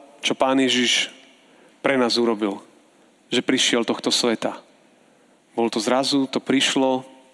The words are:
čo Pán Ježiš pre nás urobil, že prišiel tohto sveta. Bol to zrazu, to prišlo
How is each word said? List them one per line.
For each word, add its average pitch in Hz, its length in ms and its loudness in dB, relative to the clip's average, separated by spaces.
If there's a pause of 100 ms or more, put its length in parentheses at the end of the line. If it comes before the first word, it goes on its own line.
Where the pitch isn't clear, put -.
(220)
čo - 160 -4
Pán 135 240 2
Ježiš 123 480 0 (720)
pre 135 160 2
nás 117 240 0
urobil, 107 400 -2 (720)
že 123 80 0
prišiel 123 400 2
tohto 117 320 -2
sveta. 110 400 -2 (1040)
Bol 117 160 0
to 110 80 -2
zrazu, 131 480 0
to - 80 -2
prišlo 131 640 0 (320)